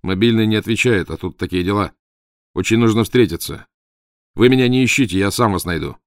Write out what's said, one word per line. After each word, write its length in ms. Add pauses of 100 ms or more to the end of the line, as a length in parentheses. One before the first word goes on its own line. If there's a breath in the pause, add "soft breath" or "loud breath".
Мобильный 440
не 100
отвечает, 540
а 60
тут 220
такие 260
дела. 300 (580)
Очень 240
нужно 280
встретиться. 640 (680)
Вы 160
меня 180
не 160
ищите, 340
я 120
сам 220
вас 120
найду. 320 (100)